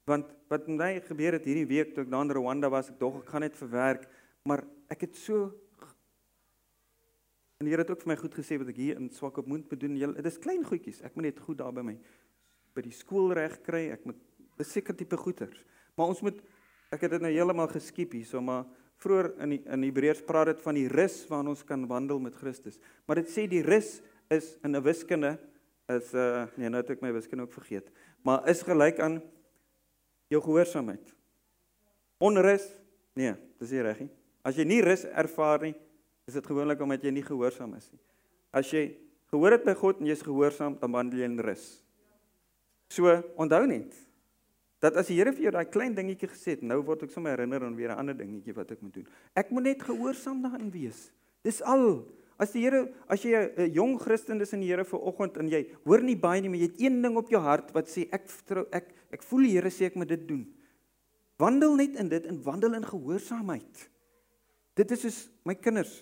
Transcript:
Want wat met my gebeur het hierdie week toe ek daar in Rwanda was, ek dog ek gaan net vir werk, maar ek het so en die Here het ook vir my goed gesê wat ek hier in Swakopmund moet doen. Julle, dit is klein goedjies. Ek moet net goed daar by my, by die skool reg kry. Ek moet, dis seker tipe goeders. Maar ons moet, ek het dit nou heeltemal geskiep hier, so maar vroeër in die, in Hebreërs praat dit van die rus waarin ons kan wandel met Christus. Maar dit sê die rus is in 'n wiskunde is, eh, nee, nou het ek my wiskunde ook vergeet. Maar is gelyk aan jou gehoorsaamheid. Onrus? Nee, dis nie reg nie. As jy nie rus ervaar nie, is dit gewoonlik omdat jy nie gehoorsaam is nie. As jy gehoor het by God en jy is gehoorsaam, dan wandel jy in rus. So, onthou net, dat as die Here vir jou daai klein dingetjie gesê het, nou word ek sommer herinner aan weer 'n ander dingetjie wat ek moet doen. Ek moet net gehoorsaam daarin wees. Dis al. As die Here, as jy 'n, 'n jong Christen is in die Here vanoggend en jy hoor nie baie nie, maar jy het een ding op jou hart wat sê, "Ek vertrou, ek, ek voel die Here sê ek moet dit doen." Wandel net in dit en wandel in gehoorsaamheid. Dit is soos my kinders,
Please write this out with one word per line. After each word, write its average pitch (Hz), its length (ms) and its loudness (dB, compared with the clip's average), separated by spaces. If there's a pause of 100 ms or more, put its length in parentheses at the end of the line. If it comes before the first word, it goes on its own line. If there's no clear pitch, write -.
Want 147 220 0 (200)
wat 151 160 -4
met 156 140 -4
my 185 120 0 (140)
gebeur 160 300 0
het 160 100 -4
hierdie 143 220 0
week 151 260 0
toe 143 80 -4
ek 127 80 -8
daar 135 140 0
in 143 100 -2
Rwanda 135 380 0
was, 131 180 -2
ek - 80 -20
dog 135 220 -4
ek - 100 -18
gaan 151 140 -4
net 151 140 -8
vir 123 120 -12
werk, 127 360 0 (420)
maar 143 160 0 (260)
ek 160 160 -8
het - 140 -14
so 208 300 -2 (2000)
en 147 80 -2
die 156 60 0
Here 165 100 2
het 165 80 -4
ook 175 80 -8
vir 160 140 -2
my - 20 -8
goed 156 180 -8
gesê 151 220 -6
wat 127 160 -6
ek 117 80 -12
hier 147 180 -2
in 127 140 -8
Swakopmund 139 560 -8
moet 131 140 -10
doen. 143 180 -4
Julle, 143 160 -4
dit 160 140 -6
is 165 100 -16
klein 359 240 -4
goedjies. - 400 -8
Ek 123 100 -14
moet 160 140 -4
net - 160 -10
goed 151 160 -10
daar 127 160 -8
by 123 80 -8
my, 110 80 -8 (800)
by 127 140 -8
die 117 100 -16
skool 185 400 0
reg 156 300 -4
kry. 165 260 -4
Ek - 160 -14
moet, 160 80 -12 (400)
dis 147 220 -8
seker 185 180 -6
tipe 175 240 -6
goeders. - 400 -8 (320)
Maar 175 220 0
ons 185 100 -12
moet, 202 140 -4 (500)
ek 156 160 -6
het 170 140 0
dit 165 80 -4
nou 165 80 0
heeltemal 170 340 2
geskiep 156 480 -8
hier, 113 80 -10
so 127 160 -8
maar 127 240 -4 (360)
vroeër 190 280 2 (160)
in 147 100 -2
die, 135 60 -4 (160)
in 131 120 0
Hebreërs 147 360 2
praat 156 300 2
dit 160 100 -18
van 151 120 0
die 135 160 2
rus 185 260 4 (100)
waarin 147 240 -4
ons 143 160 -10
kan 135 200 -4
wandel 135 340 -2
met 123 140 -10
Christus. 127 440 -12 (280)
Maar 160 140 2
dit 165 100 -6
sê 214 180 0
die 175 140 2
rus 208 340 4 (340)
is 156 320 0
in 143 120 0
'n 135 80 0
wiskunde 156 540 0 (500)
is, 123 260 -2
eh, 123 320 0 (100)
nee, 120 120 -4
nou 123 120 -2
het 123 100 -4
ek 131 120 -6
my 127 100 -4
wiskunde 117 320 -6
ook 120 80 -16
vergeet. - 380 -10 (320)
Maar 131 260 2
is 170 140 4
gelyk 165 380 4
aan 160 220 0 (1080)
jou 151 120 4
gehoorsaamheid. 156 720 0 (1080)
Onrus? 196 440 6 (500)
Nee, 127 200 -2 (240)
dis 120 120 -10
nie 131 120 -2
reg 107 180 -2
nie. 143 100 -12 (340)
As 131 120 -2
jy 160 80 2
nie 214 160 4
rus 185 240 4
ervaar 156 560 0
nie, 156 140 -6 (520)
is 123 80 -14
dit 139 120 -6
gewoonlik 143 340 -2
omdat 139 220 -4
jy 139 80 0
nie 139 160 -4
gehoorsaam 123 480 -4
is - 160 -20
nie. - 100 -20 (520)
As 135 180 -2
jy 151 200 0 (400)
gehoor 160 220 6
het 233 120 6
by 190 100 4
God 190 260 2
en 151 60 -2
jy 151 60 2
is 147 100 -4
gehoorsaam, 143 560 0
dan 123 140 -4
wandel 123 260 -2
jy 127 60 -2
in 120 140 -4
rus. - 440 -6 (1080)
So, 175 200 6 (280)
onthou 160 280 4
net, 120 280 -2 (840)
dat 156 180 6
as 180 120 0
die 170 80 0
Here 240 180 6
vir 285 120 2
jou 202 60 0
daai 170 160 -2
klein 233 240 0
dingetjie 190 360 -6
gesê - 260 -4
het, - 100 -10
nou 127 200 2
word 156 200 -2
ek 135 60 -12
sommer 156 240 -4
herinner 123 300 -2
aan 117 100 -8
weer 120 160 -6
'n 107 80 -6
ander 139 160 -6
dingetjie 104 380 -12
wat 104 180 -10
ek - 100 -16
moet 98 120 -16
doen. 90 120 -14 (300)
Ek 202 140 -2
moet 254 120 -2
net 269 200 0
gehoorsaam 262 600 -6
daarin 233 280 -6
wees. 143 420 -10 (320)
Dis 220 180 -2
al. 226 440 4 (320)
As 208 140 0
die 233 120 0
Here, 262 240 4 (180)
as 202 160 0
jy 233 140 4
'n, 208 200 2
'n 170 160 2
jong 233 280 2
Christen 220 400 0
is 208 120 -4
in 202 80 -4
die 185 80 -2
Here 180 160 0
vanoggend 185 520 -4
en 160 120 -2
jy 151 200 0 (160)
hoor 202 160 10
nie 247 160 2
baie 180 240 2
nie, 190 80 -2
maar 180 100 -2
jy 170 140 2
het - 80 -8
een 247 220 4
ding 233 140 2
op 233 120 0
jou 214 120 6
hart 151 320 2
wat 156 140 0
sê, 175 240 -4
"Ek - 180 -6
vertrou, - 440 -6
ek, 175 160 -4 (240)
ek - 100 -14
voel 262 200 4
die 240 100 6
Here 180 160 4
sê 185 180 0
ek 180 100 -2
moet 170 120 -4
dit 160 200 -2
doen." 135 180 -4 (920)
Wandel 277 380 6
net 277 200 4
in 196 120 -2
dit 165 180 0
en 151 160 -8
wandel 202 320 0
in 220 100 -4
gehoorsaamheid. 185 1080 -6 (840)
Dit 202 180 4
is 240 80 -2
soos - 300 -8 (140)
my 190 100 -4
kinders, 208 480 -2